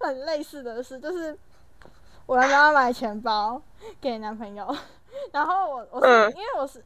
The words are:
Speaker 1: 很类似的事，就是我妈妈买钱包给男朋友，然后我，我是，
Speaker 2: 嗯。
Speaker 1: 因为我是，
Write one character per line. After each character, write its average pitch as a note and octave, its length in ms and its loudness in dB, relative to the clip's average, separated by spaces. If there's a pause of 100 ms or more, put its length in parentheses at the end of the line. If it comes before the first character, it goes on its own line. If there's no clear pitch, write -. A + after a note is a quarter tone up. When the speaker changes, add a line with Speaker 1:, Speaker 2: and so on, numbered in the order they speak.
Speaker 1:
很 C4+ 200 -4
类 D4+ 220 -4
似 C#4+ 200 -14
的 A#3+ 200 -8
事， C4 160 -14
就 D4+ 180 -6
是 D#4 200 -8 (920)
我 B3+ 100 2
妈 B3+ 100 6
妈 C#4+ 260 6
买 B3+ 200 4
钱 G#3+ 280 -6
包 A3 400 -2 (400)
给 A#3 180 -6
男 G#3+ 180 -8
朋 G#3 180 -14
友， G#3 220 -8 (560)
然 D4 120 0
后 E4 260 0
我， A#3+ 200 -10
我 B3 100 -8
是， C4 60 6
Speaker 2:
嗯。 A3+ 300 6
Speaker 1:
因 - 20 -14
为 A#4 180 -8
我 C#4 100 -2
是， B3 200 -20